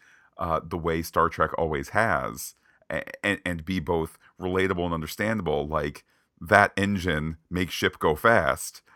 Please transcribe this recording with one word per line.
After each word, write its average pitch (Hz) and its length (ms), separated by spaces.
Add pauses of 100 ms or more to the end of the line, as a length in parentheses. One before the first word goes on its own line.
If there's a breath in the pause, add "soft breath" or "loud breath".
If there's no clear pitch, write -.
(360 soft breath)
uh, 82 260
the 85 140
way 82 240
Star 82 260
Trek 80 300
always 76 320
has, 71 640 (340 soft breath)
a-, - 360
and, 101 200
and 85 200
be 92 160
both 80 360 (220 soft breath)
relatable 92 460
and 87 80
understandable, 80 720
like 76 380 (340)
that 98 380
engine 85 580 (140)
makes 90 240
ship - 260
go 82 160
fast, 90 640 (140 loud breath)